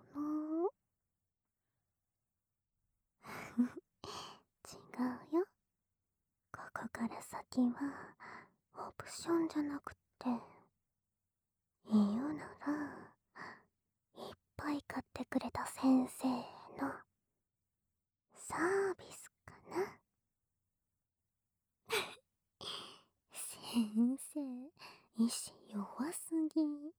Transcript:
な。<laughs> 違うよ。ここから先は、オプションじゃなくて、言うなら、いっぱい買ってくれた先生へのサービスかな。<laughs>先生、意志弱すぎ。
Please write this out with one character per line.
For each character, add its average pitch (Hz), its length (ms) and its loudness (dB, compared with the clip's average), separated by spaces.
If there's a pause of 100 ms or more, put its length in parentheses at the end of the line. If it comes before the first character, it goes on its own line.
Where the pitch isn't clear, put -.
(200)
な。 302 480 0 (2500)
<laughs> - 600 0 (840)
違 - 40 -14 (600)
う 311 60 4
よ。 370 80 4 (1040)
こ - 100 -12 (100)
こ - 180 -6
か 233 180 0
ら - 140 -8
先 - 380 -4
は、 247 560 0 (580)
オ - 180 -8
プ - 180 -12
シ - 180 -6
ョ 330 40 4
ン 330 160 6
じ 311 100 -2
ゃ 302 40 4
な 285 180 -2
く - 160 -10 (220)
て、 - 100 -2 (1600)
言 214 100 8
う 226 360 4
な - 140 -8 (120)
ら、 294 520 -4 (1120)
い - 80 -10
っ - 40 -14 (220)
ぱ 294 160 0
い 285 100 0
買 - 200 -4
っ - 100 -20
て - 120 -4
く - 140 0
れ 247 120 0
た - 160 -4
先 262 420 6
生 - 200 0
へ 247 160 2 (360)
の 277 120 0 (1400)
サ - 220 -8
ー 381 380 4
ビ - 180 -14
ス - 180 -16 (140)
か - 140 -18 (120)
な。 - 300 -2 (1900)
<laughs> - 340 0 (1120)
先 233 840 2
生、 - 220 -6 (760)
意 226 140 4
志 - 240 -6 (140)
弱 214 440 -4
す - 220 -6 (140)
ぎ。 302 500 0